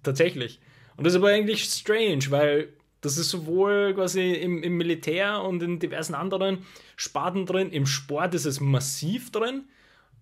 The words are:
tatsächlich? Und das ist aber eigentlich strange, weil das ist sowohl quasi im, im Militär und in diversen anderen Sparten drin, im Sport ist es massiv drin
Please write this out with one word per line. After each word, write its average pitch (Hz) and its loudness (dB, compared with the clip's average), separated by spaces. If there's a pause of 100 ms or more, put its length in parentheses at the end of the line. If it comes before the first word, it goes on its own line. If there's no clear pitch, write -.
tatsächlich? 139 0 (340)
Und 139 -2
das 175 4
ist 180 6
aber 202 6
eigentlich 208 2
strange, 208 0
weil 147 2 (320)
das 139 -2
ist 165 -2
sowohl 190 2
quasi 185 0
im, 175 -2
im 175 0
Militär 170 0
und 185 -2
in 175 -2
diversen 160 -4
anderen 190 -2 (360)
Sparten 180 -4
drin, 185 0
im 139 0
Sport 156 -2
ist 147 -2
es 139 -2
massiv 147 0
drin 254 -2 (580)